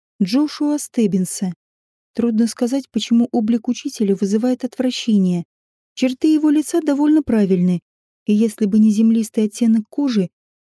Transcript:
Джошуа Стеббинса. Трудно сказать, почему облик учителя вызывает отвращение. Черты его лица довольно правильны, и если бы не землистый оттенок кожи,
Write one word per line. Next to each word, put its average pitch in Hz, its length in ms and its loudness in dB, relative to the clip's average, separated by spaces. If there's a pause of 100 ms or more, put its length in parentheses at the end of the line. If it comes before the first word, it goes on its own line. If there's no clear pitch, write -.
(200)
Джошуа 294 580 -2
Стеббинса. 190 720 -2 (600)
Трудно 226 360 0
сказать, 254 420 -4
почему 233 400 0
облик 233 380 -2
учителя 220 480 -2
вызывает 220 480 -2
отвращение. 202 800 -2 (500)
Черты 262 400 0
его 302 160 2
лица 311 300 0
довольно 302 420 2
правильны, 185 560 2 (480)
и 214 80 2
если 214 320 0
бы 214 140 2
не 220 100 4
землистый 226 540 0
оттенок 220 440 0
кожи, 226 400 -2 (520)